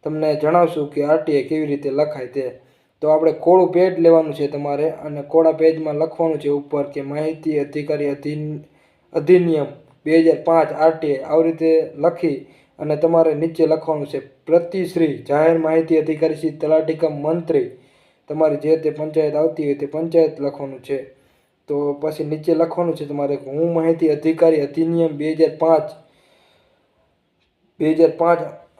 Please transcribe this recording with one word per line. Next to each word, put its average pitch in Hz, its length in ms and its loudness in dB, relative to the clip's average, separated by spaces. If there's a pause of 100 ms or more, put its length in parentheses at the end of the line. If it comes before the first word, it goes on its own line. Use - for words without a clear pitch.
તમને 151 300 -2
જણાવશું 160 560 2
કે 147 140 -2
આર 156 200 2
ટી 151 120 0
આઈ 131 80 0
કેવી 156 220 -4
રીતે 143 240 -4
લખાય 147 360 -4
તે. 127 240 -6 (500)
તો 151 80 -2
આપણે 156 240 4
કોળું 175 400 4
પેજ 175 260 2
લેવાનું 165 360 4
છે 147 120 -4
તમારે 147 440 -4
અને 147 320 -12
કોળા 160 300 2
પેજમાં 156 420 0
લખવાનું 160 440 -2
છે 143 100 -4
ઉપર 143 340 -4
કે 143 200 -8
માહિતી 151 560 -4
અધિકારી 147 480 -4
અધિન-, 151 520 -6 (540)
અધિનિયમ 160 540 2 (380)
બે 160 140 4
હજાર 160 260 4
પાંચ 165 280 2
આર 156 180 4
ટી 156 260 -2
આઈ. - 0 -
આવી 156 260 0
રીતે 160 540 0
લખી 160 500 -2 (320)
અને 151 180 -4
તમારે 165 380 2
નીચે 160 320 0
લખવાનું 156 400 -2
છે 139 120 -8
પ્રતિશ્રી 165 1000 -2
જાહેર 156 400 2
માહિતી 160 400 2
અધિકારી 156 360 0
શ્રી 151 160 -4
તલાટી 156 440 0
કમ 156 180 -2
મંત્રી. 151 580 -2 (580)
તમારી 151 280 0
જે 156 200 2
તે 156 140 -2
પંચાયત 151 440 -2
આવતી 156 300 -2
હોય 143 100 0
તે 143 120 -6
પંચાયત 160 540 0
લખવાનું 139 420 -8
છે. 135 200 -6 (680)
તો 143 240 -2
પછી 151 320 -6
નીચે 151 300 -2
લખવાનું 165 420 0
છે 156 80 -8
તમારે 143 320 -4
કે 135 140 -12
હું 165 240 -2
માહિતી 165 340 2
અધિકારી 160 520 2
અધિનિયમ 165 480 0
બે 151 240 -4
હજાર 156 260 2
પાંચ, 160 320 2 (1900)
બે 156 140 0
હજાર 160 180 4
પાંચ 170 280 0 (420)